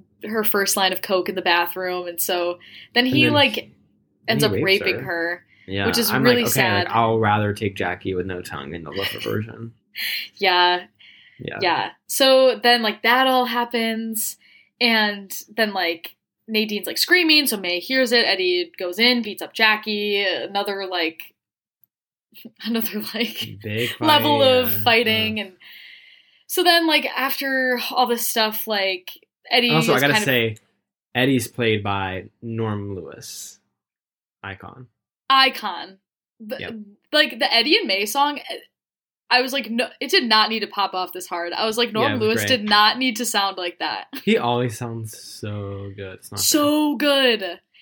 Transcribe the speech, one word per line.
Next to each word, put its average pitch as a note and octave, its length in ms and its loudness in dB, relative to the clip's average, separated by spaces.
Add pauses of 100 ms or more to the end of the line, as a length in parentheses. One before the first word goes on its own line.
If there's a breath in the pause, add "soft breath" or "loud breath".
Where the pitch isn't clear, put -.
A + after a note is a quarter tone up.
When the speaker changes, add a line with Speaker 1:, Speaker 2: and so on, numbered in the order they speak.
(240)
Speaker 1:
her G#3+ 200 -4
first G3 320 0
line F#3+ 160 2
of F3+ 100 -6
coke F#3 260 0
in F#3+ 60 -4
the F#3 80 -4
bathroom, F3+ 680 -2
and E3+ 120 -10
so F3 380 -2 (360 loud breath)
then B3 120 4
Speaker 2:
And C4 80 0
Speaker 1:
he, D4+ 100 6
Speaker 2:
then - 80 4
Speaker 1:
like, C#4+ 200 4
Speaker 2:
he, - 220 -8 (520)
Speaker 1:
ends G#3+ 180 2
Speaker 2:
he - 40 4
Speaker 1:
up G3+ 60 0
Speaker 2:
rapes D3+ 100 0 (160)
Speaker 1:
raping F#3+ 200 -2
Speaker 2:
her. - 20 -8
Speaker 1:
her, E3+ 440 -6 (200 soft breath)
Speaker 2:
Yeah, G2 200 -2
Speaker 1:
which F2 120 2
is A3 120 0
Speaker 2:
I'm B2+ 120 2
Speaker 1:
really B3 200 6
Speaker 2:
like, A3 100 -2
"Okay, C3+ 80 2
Speaker 1:
sad. G#2+ 280 2
Speaker 2:
like, - 80 -4
I'll A2+ 220 4
rather G#2 340 2
take G2+ 240 -4
Jackie F#2 380 -4
with F2+ 120 -2
no F2+ 160 -8
tongue D2 320 -12
in E2+ 100 -12
the D2 60 -12
Lipa G2 300 -6
version." A2+ 540 -8 (640 loud breath)
Speaker 1:
Yeah. F3+ 500 2 (520 soft breath)
Speaker 2:
Yeah. - 220 -10
Speaker 1:
Yeah. D3+ 300 0 (160)
So C4 560 4
then, A#3+ 200 6
like, G#3+ 200 -2
that B3+ 240 4
all B3+ 180 2
happens, A3+ 920 -4 (440 soft breath)
and G#3 520 0 (220)
then, G#3+ 180 0
like, E3+ 440 -4 (340)
Nadine's, G#3+ 360 -2
like, - 120 -4
screaming, D#4 480 4
so A3+ 120 0
May F3+ 200 -4
hears C4 340 0
it. A#3+ 140 4
Eddie F3+ 520 0
goes F3+ 200 -6
in, A#3+ 240 4
beats G3+ 200 -8
up D#3 100 -10
Jackie, G#3 720 0
another, G3 640 -2
like, E3+ 480 -4 (1000)
<laughs> - 320 -20
another, A3 380 -4 (120)
like, D3+ 480 -6
Speaker 2:
Big G#2+ 280 -4 (100)
Speaker 1:
level D4 400 4
Speaker 2:
fight, C4+ 80 6
Speaker 1:
of B3+ 240 2
Speaker 2:
yeah. G3+ 100 -4
Speaker 1:
fighting, A3 580 2
Speaker 2:
Uh. G3 40 -8
Speaker 1:
and F#3 80 -14 (960 loud breath)
so - 160 -2
then, E4+ 240 4
like, D4+ 200 2
after C4 720 -2 (120)
all C4 160 2
this A#3 200 -2
stuff, G#3+ 400 -2
like, F#3+ 440 -2 (400)
Eddie A#3+ 200 4
Speaker 2:
Also, D#3 220 4
I B2+ 40 4
Speaker 1:
is B2+ 60 2
Speaker 2:
gotta C#3+ 120 4
Speaker 1:
kind - 80 2
of - 40 -2
Speaker 2:
say, A2+ 300 2 (580)
Eddie's B2+ 340 2
played A2 340 0
by G2 480 -4 (100)
Norm G#2+ 540 -6
Lewis. - 680 -14 (800)
Icon. G2 440 -16 (420)
Speaker 1:
Icon. G#3+ 680 0 (420)
The, G#3+ 180 -10
Speaker 2:
Yep. - 160 -10 (380)
Speaker 1:
like, D4+ 260 2
the A#3+ 140 0
Eddie A#3 240 4
and G4+ 100 0
May G3 200 -2
song, C#4 340 0 (880)
I B3+ 120 4
was B3+ 100 -4
like, A3 180 -6
"No, A#3 180 -2 (120)
it C#4 100 -8
did F4+ 140 4
not A3+ 240 6
need A3 120 -2
to G#3 60 -2
pop G3 280 -4
off F#3 180 -4
this F3+ 140 -12
hard." F3 260 -6
I - 140 -2
was A3 100 -2
like, A#3+ 160 0
"Norm G#3+ 200 2
Speaker 2:
Yeah, - 20 -4
it G#3+ 40 -4
was A3 40 -2
Speaker 1:
Lewis A3 220 2
Speaker 2:
great. G3+ 40 0
Speaker 1:
did G#3 200 0
not G#3 280 6
need B3+ 200 -2
to A#3+ 100 -4
sound G3 320 -2
like F3+ 220 -8
that." C3 340 -6
<laughs> - 100 -14
Speaker 2:
He G#3+ 140 4
always A#2+ 400 0
sounds A2+ 400 -10
so G2+ 760 -10
good. F#2+ 200 -12
It's - 180 -20
not G2+ 80 -8
Speaker 1:
So D4 560 2
Speaker 2:
fair. C4+ 400 2
Speaker 1:
good. F#3 240 -10 (220 soft breath)